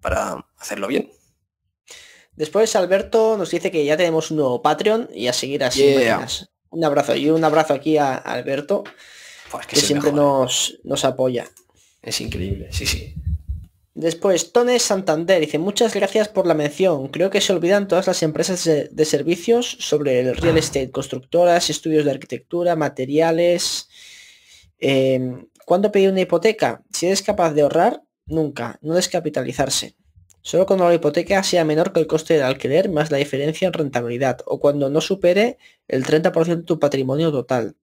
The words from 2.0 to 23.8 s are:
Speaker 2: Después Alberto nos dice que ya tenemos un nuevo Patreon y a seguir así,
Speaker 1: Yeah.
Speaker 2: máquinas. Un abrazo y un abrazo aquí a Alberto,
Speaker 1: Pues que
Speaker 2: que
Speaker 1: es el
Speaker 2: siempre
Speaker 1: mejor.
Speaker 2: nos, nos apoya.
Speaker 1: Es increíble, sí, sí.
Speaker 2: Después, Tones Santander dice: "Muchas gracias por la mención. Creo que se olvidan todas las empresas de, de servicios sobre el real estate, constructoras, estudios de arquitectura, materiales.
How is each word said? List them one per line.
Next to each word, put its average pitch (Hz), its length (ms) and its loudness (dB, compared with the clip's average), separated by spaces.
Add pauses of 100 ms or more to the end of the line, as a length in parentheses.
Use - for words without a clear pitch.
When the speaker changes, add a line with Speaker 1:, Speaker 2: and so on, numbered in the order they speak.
Speaker 2:
Después 202 400 0
Alberto 202 600 2
nos 170 120 -4
dice 170 220 -2
que 156 140 0
ya 151 120 2
tenemos 165 320 0
un 160 80 -2
nuevo 127 240 0
Patreon 214 520 0
y 113 140 -4
a 123 60 0
seguir 135 300 -4
así, 131 200 2
Speaker 1:
Yeah. 127 340 4
Speaker 2:
máquinas. - 320 -10 (200)
Un 165 140 -4
abrazo 143 320 2
y 143 140 0
un 160 140 2
abrazo 156 300 2
aquí 151 240 0
a 135 180 0
Alberto, 135 680 -6 (680)
Speaker 1:
Pues - 160 -12
que - 40 -16
Speaker 2:
que 139 60 -4
Speaker 1:
es 143 60 2
el - 40 0
Speaker 2:
siempre 143 240 2
Speaker 1:
mejor. 143 300 4
Speaker 2:
nos, - 420 -2
nos 135 220 -4
apoya. 131 420 -2 (540)
Speaker 1:
Es - 180 -8
increíble, 98 520 -6
sí, - 160 -6
sí. - 260 -6 (840)
Speaker 2:
Después, 165 560 0
Tones 240 320 2
Santander 180 560 0
dice: 151 180 -2
"Muchas 208 380 0
gracias 208 320 0
por 185 180 -2
la 165 80 2
mención. 151 540 0
Creo 170 240 -2
que 196 100 2
se - 120 0
olvidan 190 340 2
todas 180 180 0
las 180 160 -2
empresas 170 440 -2
de, 156 240 2
de 156 160 0
servicios 170 760 0
sobre 139 400 0
el 127 180 0
real 165 220 2
estate, 135 320 -4
constructoras, 170 800 0
estudios 151 340 0
de 143 60 2
arquitectura, 170 640 -4
materiales. 165 1120 0 (880)